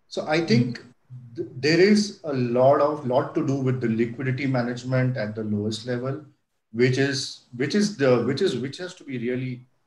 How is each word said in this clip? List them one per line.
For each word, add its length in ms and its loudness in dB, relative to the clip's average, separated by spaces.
So 200 -8
I 180 2
think 380 2
th-, 200 -8
there 240 2
is 460 4
a 80 -4
lot 480 4
of, 260 0
lot 280 0
to 120 -2
do 80 0
with 260 -2
the 80 0
liquidity 560 -2
management 720 -2
at 180 -4
the 80 -6
lowest 440 -4
level, 360 -6
which 280 2
is, 460 -4
which 160 -2
is 240 0
the, 260 4
which 180 -2
is, 160 0
which 200 -8
has 180 -10
to 80 -20
be 140 -8
really 480 -6